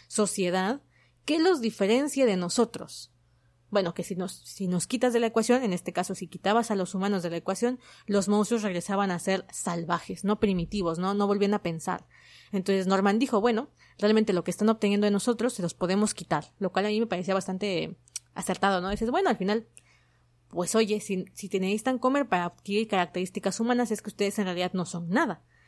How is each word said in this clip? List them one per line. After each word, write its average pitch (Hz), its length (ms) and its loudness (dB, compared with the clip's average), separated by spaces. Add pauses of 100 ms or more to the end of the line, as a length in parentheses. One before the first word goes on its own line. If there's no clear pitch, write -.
sociedad, 196 720 0 (440)
¿qué 320 140 2
los 339 220 4
diferencia 240 640 2
de 202 120 4
nosotros? - 720 -2 (600)
Bueno, 190 220 0
que 180 100 -6
si 185 120 -8
nos, 185 180 -6
si - 340 -10
nos 175 200 -2
quitas 247 260 0
de 233 60 4
la 233 80 2
ecuación, 233 360 2
en 202 100 0
este 180 200 -6
caso 180 220 -4
si 180 120 -12
quitabas 226 440 0
a 208 40 0
los 185 200 -2
humanos 196 260 0
de 170 80 -4
la 170 80 -6
ecuación, 233 420 -2 (280)
los 196 200 2
monstruos 208 360 2
regresaban 196 480 0
a 175 80 -2
ser 190 320 -2
salvajes, 170 720 -4
no 208 160 2
primitivos, 180 580 0
no, 185 160 0
no 202 140 2
volvían 202 260 2
a 208 80 0
pensar. 170 460 -6 (440)
Entonces 190 360 0
Norman 196 320 4
dijo, 233 220 2
"Bueno, 233 280 2 (300)
realmente 220 340 4
lo 175 100 2
que - 80 -6
están 208 180 2
obteniendo 208 360 2
de 208 60 4
nosotros 226 420 0
se - 80 -8
los 170 140 -2
podemos 196 400 2
quitar", 156 300 -2 (120)
lo 185 140 -2
cual 196 140 0
a 208 40 0
mí 214 100 0
me 226 60 0
parecía 190 300 -2
bastante 185 600 -2 (380)
acertado, 190 480 0
¿no? 185 80 -4
Dices, 220 220 -2
"Bueno, 370 180 2
al 233 80 0
final, 208 300 -2 (800)
pues 170 240 -4
oye, 214 260 2
si, 190 340 -4
si - 140 -12
te 190 120 0
necesitan 214 400 0
comer 277 280 2
para 175 180 0
adquirir 202 420 -2
características 185 720 -2
humanas, 240 320 0
es 208 100 -4
que - 80 -12
ustedes 196 300 -4
en 202 60 0
realidad 180 280 -2
no 180 120 -2
son 170 240 -8
nada". 220 340 0 (240)